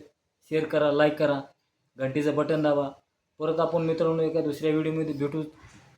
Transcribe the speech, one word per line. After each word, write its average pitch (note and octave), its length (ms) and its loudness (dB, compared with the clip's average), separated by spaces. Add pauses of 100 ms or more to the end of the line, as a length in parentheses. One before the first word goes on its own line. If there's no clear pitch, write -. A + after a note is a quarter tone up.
(500)
शेअर D#3 160 0
करा, D3+ 260 2
लाईक D3 220 4
करा, C#3+ 280 0 (560)
घंटीचं C#3 380 -2
बटन D3+ 280 0
दाबा. C#3+ 260 2 (500)
परत D#3+ 200 -2
आपण E3 220 0
मित्रांनो D#3+ 420 0
एका D#3+ 180 0
दुसऱ्या D3+ 300 -2
व्हिडिओमध्ये D#3 420 -2
भेटू. C#3+ 300 -4 (540)